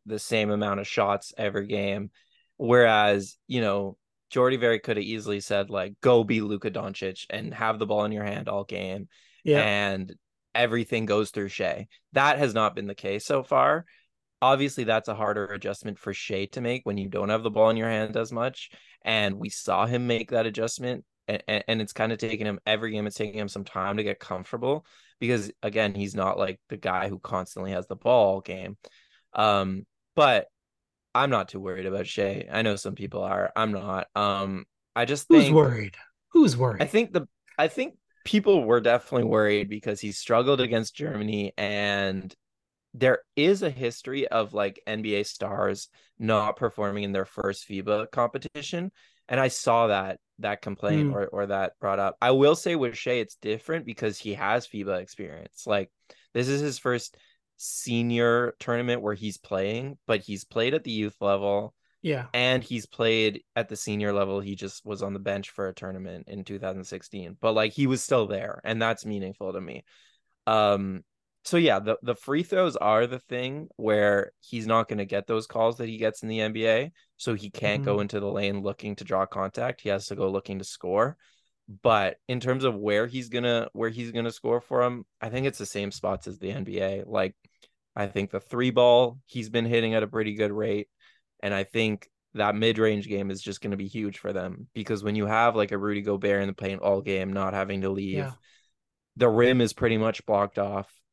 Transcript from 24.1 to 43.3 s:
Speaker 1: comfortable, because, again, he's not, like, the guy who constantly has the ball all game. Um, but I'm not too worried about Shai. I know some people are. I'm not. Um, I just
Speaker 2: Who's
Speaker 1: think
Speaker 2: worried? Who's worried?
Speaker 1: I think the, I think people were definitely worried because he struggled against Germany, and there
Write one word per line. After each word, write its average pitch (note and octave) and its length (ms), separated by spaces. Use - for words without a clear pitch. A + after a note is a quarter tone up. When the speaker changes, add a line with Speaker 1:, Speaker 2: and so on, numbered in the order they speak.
Speaker 1:
comfortable, B2 640
because, A2+ 260
again, G#2 340
he's G2+ 200
not, G2 220
like, F#2+ 300
the - 80
guy F#2+ 320
who G2 100
constantly F#2 540
has F#2 160
the F#2+ 80
ball A#2+ 320
all F#2+ 140
game. F#2 340
Um, G2 540
but C3 300
I'm C3+ 140
not G#2 180
too F#2+ 140
worried F#2 240
about F#2+ 220
Shai. G2 440
I A2 100
know G#2+ 140
some G2 180
people G2 300
are. F#2+ 320
I'm A2 160
not. F#2+ 360
Um, G2 480
I A#2+ 80
just C#3+ 240
Speaker 2:
Who's D#4+ 160
Speaker 1:
think D3 100
Speaker 2:
worried? A#2 400
Who's A3 240
worried? B2 240
Speaker 1:
I D3+ 60
think A3 260
the, E3 120
I - 120
think C4+ 240
people G3+ 400
were A#2 160
definitely A#2+ 480
worried G#2 400
because G#2 320
he G#2 100
struggled B2+ 480
against A2+ 340
Germany, G#2+ 640
and G2+ 800
there B2+ 260